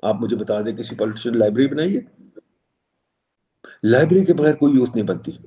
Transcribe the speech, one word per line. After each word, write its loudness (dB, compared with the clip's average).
आप -2
मुझे -2
बता -4
दें, -6
किसी -12
पॉलिटिशियन -4
ने 0
library 2
बनाई -2
है? -6
Library 4
के 4
बगैर 2
कोई 2
यूथ 4
नहीं -4
बनती। -6